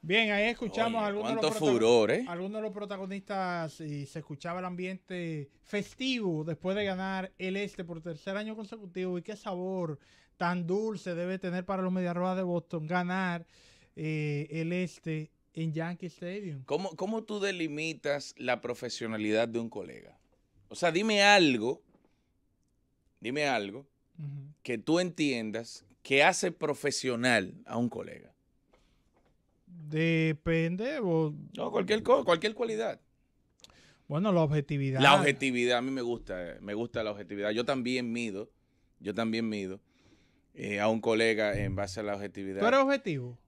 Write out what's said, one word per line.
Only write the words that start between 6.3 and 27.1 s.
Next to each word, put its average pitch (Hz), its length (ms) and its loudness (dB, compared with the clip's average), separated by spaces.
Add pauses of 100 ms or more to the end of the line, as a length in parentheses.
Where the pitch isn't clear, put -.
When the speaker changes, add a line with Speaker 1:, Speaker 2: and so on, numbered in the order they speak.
Speaker 1:
después 180 320 -2
de 208 80 0
ganar 190 520 -4
el 185 200 -4
Este 202 260 -6
por 165 180 -10
tercer 175 360 -6
año 220 180 -6
consecutivo. 185 640 -6
Y 175 40 -4
qué 208 140 -10
sabor 185 640 -4 (380)
tan 175 280 0
dulce 196 480 -2
debe 180 260 -4
tener 180 260 -4
para 190 180 -2
los 185 80 0
Medias 180 240 0
Rojas 185 220 0
de 190 60 0
Boston 170 440 -2
ganar, 180 580 0 (520)
eh, 151 520 -2
el 165 220 -2
Este 165 580 -4 (240)
en 160 200 -2
Yankee 170 320 -4
Stadium. 175 580 -8
Speaker 2:
¿Cómo, 160 320 -2
cómo 220 300 -2
tú 208 160 -4
delimitas 156 960 -2
la 123 240 0
profesionalidad 113 880 0
de 117 100 -2
un 117 100 -6
colega? 73 480 -14 (520)
O - 60 -14
sea, 170 180 4
dime 208 280 4
algo, 143 600 6 (1400)
dime 139 300 -4
algo 107 300 -2 (380)
Speaker 1:
Ujú. 143 360 -12 (100)
Speaker 2:
que 120 140 -2
tú 156 240 2
entiendas 117 840 -2 (180)
que 139 220 6
hace 180 300 4
profesional 123 1000 0 (100)